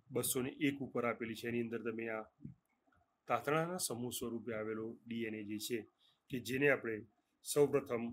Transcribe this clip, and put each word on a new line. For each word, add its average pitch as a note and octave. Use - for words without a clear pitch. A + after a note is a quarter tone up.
બસો B2
ને C#3
એક C#3
ઉપર A#2
આપેલી A2+
છે, A#2+
એની A#2
અંદર A2+
તમે A2+
આ G#2+
તાંતણાના D#3
સમૂહ A#2+
સ્વરૂપે A2+
આવેલો A2
ડી A#2
એન A2
એ -
જે G#2+
છે, A#2+
કે C3+
જેને C3
આપણે A#2
સૌપ્રથમ C3+